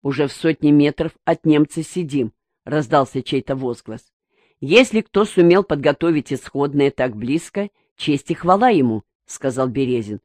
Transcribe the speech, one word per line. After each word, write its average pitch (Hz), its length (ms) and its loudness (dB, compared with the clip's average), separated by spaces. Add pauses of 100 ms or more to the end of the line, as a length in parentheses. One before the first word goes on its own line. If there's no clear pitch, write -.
уже 139 240 -2
в - 40 -8
сотне 156 400 0
метров 147 420 2 (120)
от - 200 -2
немца 151 360 2
сидим», 139 500 -6 (320)
раздался 139 600 -2
чей-то 135 320 -6
возглас. 120 560 -10 (500)
«Если 214 400 4
кто - 240 0
сумел 180 380 4
подготовить 147 680 -2
исходное 139 600 -2
так 127 240 -4
близко, 139 540 -6 (280)
честь - 320 -4
и 165 60 -2
хвала 202 340 2
ему», 123 340 2 (220)
сказал 131 420 -4
Березин. 117 580 -4